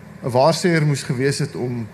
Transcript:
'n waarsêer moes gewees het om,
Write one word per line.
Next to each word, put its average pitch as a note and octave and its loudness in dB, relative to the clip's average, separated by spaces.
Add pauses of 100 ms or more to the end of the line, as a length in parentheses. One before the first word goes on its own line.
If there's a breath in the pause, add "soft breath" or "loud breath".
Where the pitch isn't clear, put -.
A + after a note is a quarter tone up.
(240)
'n C#3 -4
waarsêer D#3 2
moes C#3+ 0
gewees C3+ -2
het D3 -4
om, A#2 -6